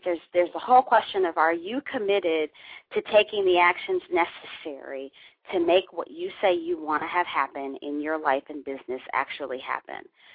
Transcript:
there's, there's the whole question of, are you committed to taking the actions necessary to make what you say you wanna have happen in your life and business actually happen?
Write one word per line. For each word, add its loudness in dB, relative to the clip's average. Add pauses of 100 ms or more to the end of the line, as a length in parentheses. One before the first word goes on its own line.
there's, -2 (120)
there's 2
the -8
whole 8
question 2
of, 0
are 6
you -4 (100)
committed 0 (440)
to -2 (100)
taking 4
the 4
actions 2 (100)
necessary -6 (420)
to 0
make 2
what -8
you -8 (100)
say 4
you -4
wanna -2
have 0
happen -4
in -6
your -2
life 0
and -12
business -10 (120)
actually -6
happen? -10 (300)